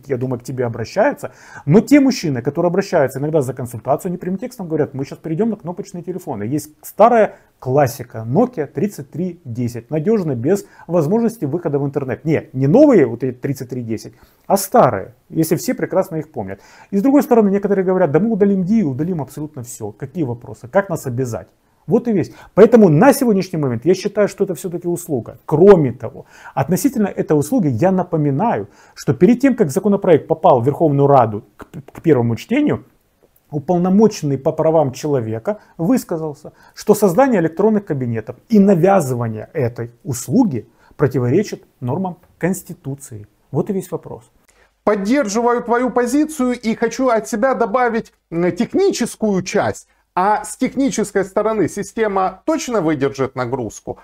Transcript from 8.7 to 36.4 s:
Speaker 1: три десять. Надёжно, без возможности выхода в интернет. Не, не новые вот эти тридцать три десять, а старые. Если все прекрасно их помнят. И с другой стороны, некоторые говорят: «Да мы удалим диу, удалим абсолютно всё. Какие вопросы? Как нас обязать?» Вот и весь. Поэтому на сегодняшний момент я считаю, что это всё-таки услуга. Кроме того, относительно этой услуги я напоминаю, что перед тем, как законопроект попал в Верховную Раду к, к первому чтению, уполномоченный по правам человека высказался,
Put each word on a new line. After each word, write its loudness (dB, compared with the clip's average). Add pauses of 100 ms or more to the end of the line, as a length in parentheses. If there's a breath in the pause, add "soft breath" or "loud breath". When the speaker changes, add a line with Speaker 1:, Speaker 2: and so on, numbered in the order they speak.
Speaker 1:
три -8
десять. -6
Надёжно, -2
без -2 (220 loud breath)
возможности 0
выхода -2
в -4
интернет. -6
Не, -2
не -2
новые 6
вот -6
эти -4
тридцать -8
три -8
десять, -8 (340 soft breath)
а 2
старые. 2 (140)
Если -2
все -4
прекрасно -4
их -8
помнят. -10 (320 soft breath)
И -2
с 0
другой 4
стороны, 4
некоторые 0
говорят: 2
«Да 2
мы 0
удалим 2
диу, 0
удалим -4
абсолютно -12
всё. -12
Какие -8
вопросы? -10
Как 0
нас -8
обязать?» -6 (400)
Вот 0
и 0
весь. -2 (220 loud breath)
Поэтому 8
на 6
сегодняшний 0
момент -2
я 4
считаю, 0
что -4
это -4
всё-таки -10
услуга. -6
Кроме 8
того, -14 (280 loud breath)
относительно 0
этой -2
услуги 2
я 2
напоминаю, 0 (260 soft breath)
что -2
перед 4
тем, 2
как 0
законопроект 2
попал 4
в -2
Верховную 2
Раду 4 (140)
к, -20 (260)
к -20
первому 2
чтению, -2 (680)
уполномоченный 0
по -2
правам 2
человека -4 (200 loud breath)
высказался, -4 (220 soft breath)